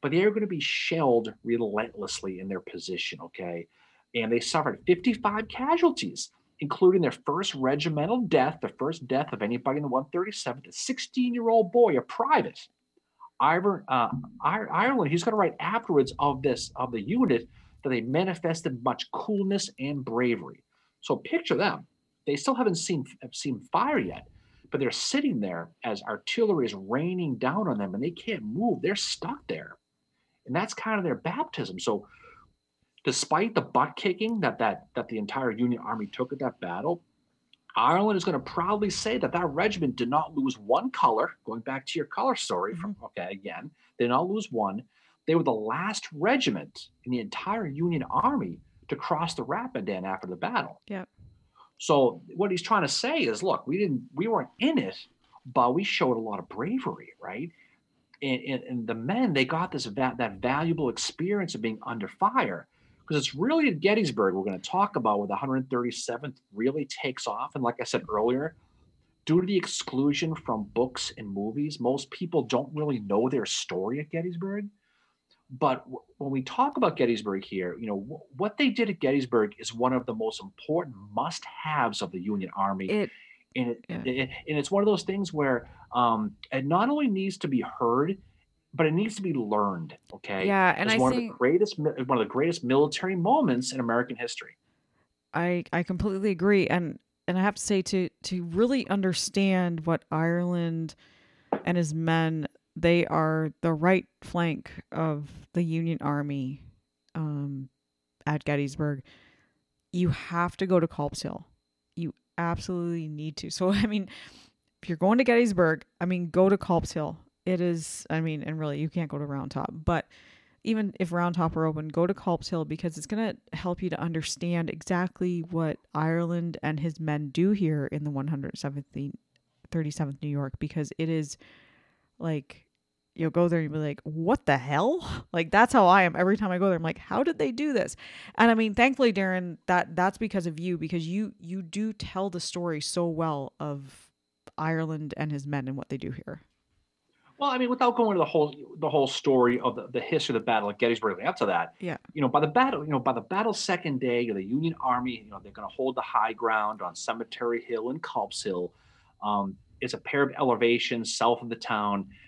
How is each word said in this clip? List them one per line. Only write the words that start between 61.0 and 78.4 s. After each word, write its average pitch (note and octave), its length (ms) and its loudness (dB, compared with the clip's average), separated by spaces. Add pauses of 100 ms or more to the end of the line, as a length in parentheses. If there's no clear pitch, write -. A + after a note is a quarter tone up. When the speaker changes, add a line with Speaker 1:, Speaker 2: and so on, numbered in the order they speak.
Speaker 1:
of G#2+ 80 -6
being A2 240 -2
under A2+ 220 -6
fire. F#3 600 0 (380)
'Cause D3+ 120 0
it's C3+ 180 -2
really C#4 340 2
at D#3+ 100 -4
Gettysburg C#3 540 2
we're F#2+ 100 -2
gonna F#2+ 140 -2
talk F#3+ 380 0
about A2 240 2
where G2+ 80 -2
the G2 80 -2
hundred C3 340 -2
thirty-seventh B2 720 -4 (100)
really C3+ 340 -2
takes - 420 -6
off. A#2 260 -6
And C3+ 100 -4
like A#2 160 0
I A#2+ 40 -4
said - 260 -4
earlier, B2 460 0 (720)
due D#3+ 140 6
to F#3 80 0
the G3+ 80 2
exclusion D3 800 0
from A2+ 300 -4 (100)
books B2+ 440 -2
and G#2 140 -10
movies, A#2+ 480 -4
most B2+ 300 0
people E3+ 320 -2
don't B2 320 -2
really D3 260 -2
know G#2 300 2
their B2+ 160 0
story G2 540 -4
at D3+ 100 -10
Gettysburg. F#3 580 -6 (800)
But C3 360 0
w-, B2+ 160 -12 (160)
when C#3 140 -4
we C3+ 100 0
talk C4+ 340 0
about G#3+ 220 2
Gettysburg G#2 480 0
here, F2+ 340 -4
you A#2 80 -8
know, G2+ 140 -2
w-, C3+ 180 -12 (160)
what G#3 220 -2